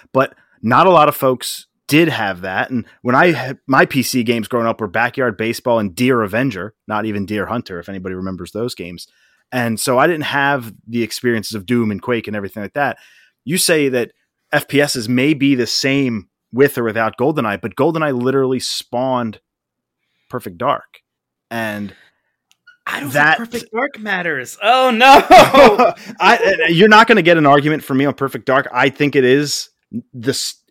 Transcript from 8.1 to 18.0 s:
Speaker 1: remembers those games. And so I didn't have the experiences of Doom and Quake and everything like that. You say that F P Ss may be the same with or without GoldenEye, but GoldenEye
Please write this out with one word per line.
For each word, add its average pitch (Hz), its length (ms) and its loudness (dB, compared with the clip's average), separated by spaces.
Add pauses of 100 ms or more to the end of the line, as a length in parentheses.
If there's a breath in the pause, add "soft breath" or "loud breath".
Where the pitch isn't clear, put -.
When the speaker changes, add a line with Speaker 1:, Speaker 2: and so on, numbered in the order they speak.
Speaker 1:
remembers 92 360 -10
those 117 240 -8
games. 87 320 -16 (440)
And 117 280 -4
so 127 180 -2
I 143 100 4
didn't 156 160 -4
have 139 500 -2 (140)
the 117 160 -4
experiences 113 520 -4
of 98 100 -12
Doom 117 260 -2
and 98 100 -8
Quake 117 260 -4
and 107 80 -8
everything 101 280 -10
like 98 100 -12
that. 139 240 -4 (460 soft breath)
You 160 140 -4
say 156 320 0
that 120 220 -4 (400)
F 147 160 -2
P 143 140 2
Ss 131 260 -2
may 127 260 2
be 139 220 0
the 117 120 0
same 135 600 -2 (220)
with 135 260 2
or 120 60 -2
without 110 340 -4
GoldenEye, 123 440 -2
but 107 140 -12
GoldenEye 151 440 -2